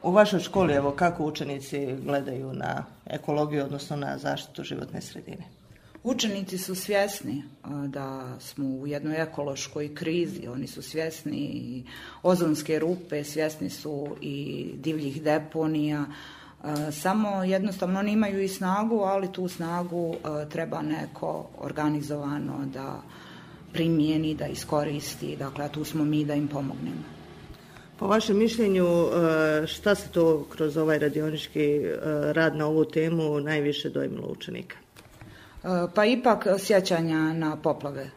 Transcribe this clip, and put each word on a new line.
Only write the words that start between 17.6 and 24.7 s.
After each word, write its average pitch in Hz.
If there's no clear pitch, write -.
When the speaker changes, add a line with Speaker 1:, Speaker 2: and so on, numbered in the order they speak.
Speaker 2:
oni 208
imaju 202
i 196
snagu, 202
ali 190
tu 180
snagu, 170
e, 151
treba 160
neko 156
organizovano 147
da 135
primijeni, 156
da 147
iskoristi, 147